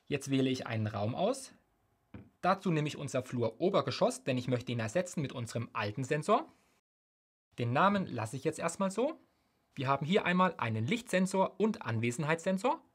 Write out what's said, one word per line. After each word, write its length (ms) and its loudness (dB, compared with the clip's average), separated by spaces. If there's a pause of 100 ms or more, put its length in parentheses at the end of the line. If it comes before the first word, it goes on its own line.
Jetzt 240 -4
wähle 180 4
ich 160 -2
einen 220 -2
Raum 260 -2
aus. 400 -2 (880)
Dazu 300 2
nehme 160 2
ich 100 -6
unser 240 -4
Flur 400 -2
Obergeschoss, 640 2
denn 160 0
ich 80 -6
möchte 240 0
ihn 80 -2
ersetzen 420 -2
mit 100 -4
unserem 420 -6
alten 300 -4
Sensor. 480 0 (1080)
Den 160 -2
Namen 320 4
lasse 320 -6
ich 80 -4
jetzt 140 -2
erstmal 300 -2
so. 300 -2 (560)
Wir 140 -2
haben 160 2
hier 180 2
einmal 320 4
einen 320 -2
Lichtsensor 720 0
und 220 2
Anwesenheitssensor. 1000 0 (140)